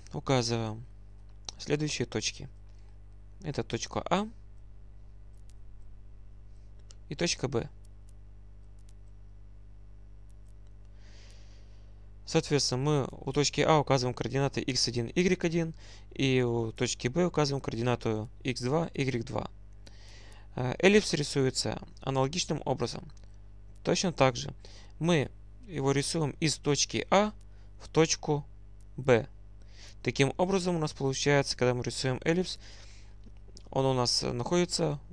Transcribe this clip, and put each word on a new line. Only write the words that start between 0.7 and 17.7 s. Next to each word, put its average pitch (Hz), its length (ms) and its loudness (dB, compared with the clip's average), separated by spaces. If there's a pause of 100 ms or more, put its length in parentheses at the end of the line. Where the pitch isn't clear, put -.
следующие 147 500 0
точки. - 420 -2 (960)
Это 143 180 0
точка - 480 -4
А 202 180 4 (2750)
и 151 60 -6
точка 170 320 2
Б. - 240 0 (4000)
Соответственно, 135 560 4
мы 147 300 4
у - 200 -6
точки 147 280 4
А 156 180 8
указываем 127 360 4
координаты 131 460 2
икс - 280 2
один, 120 260 0
игрек 180 300 4
один, 165 300 2 (360)
и 131 320 4
у 117 300 2
точки - 340 0
Б 170 200 2
указываем 139 360 2
координату 113 680 2 (140)